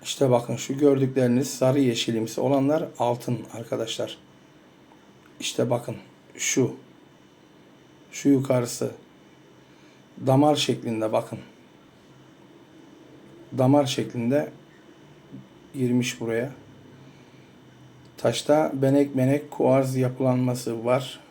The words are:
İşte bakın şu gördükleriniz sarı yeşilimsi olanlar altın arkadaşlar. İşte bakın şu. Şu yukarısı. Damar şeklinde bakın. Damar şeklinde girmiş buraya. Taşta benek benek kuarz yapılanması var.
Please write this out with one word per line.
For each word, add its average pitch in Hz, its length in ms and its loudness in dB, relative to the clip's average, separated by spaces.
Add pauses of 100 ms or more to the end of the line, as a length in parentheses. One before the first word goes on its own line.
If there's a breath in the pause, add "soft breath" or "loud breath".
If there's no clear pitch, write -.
İşte - 260 0
bakın 123 260 0
şu 139 220 -8
gördükleriniz 131 720 2
sarı 131 300 2
yeşilimsi 113 600 0
olanlar 139 480 0 (100)
altın 120 400 -2 (140)
arkadaşlar. 113 680 -8 (1200)
İşte 123 300 -2
bakın 123 260 -4 (400)
şu. - 380 0 (1400)
Şu - 160 -2
yukarısı. 127 640 0 (1400 loud breath)
Damar 143 300 4
şeklinde 113 560 -2
bakın. 117 260 -4 (2250)
Damar 135 280 4
şeklinde 123 640 -2 (1200)
girmiş 123 460 0
buraya. 120 320 -2 (1600 loud breath)
Taşta 151 580 2
benek 139 420 2
benek 135 340 2
kuarz 131 460 2
yapılanması 127 880 0
var. 127 360 -2 (100)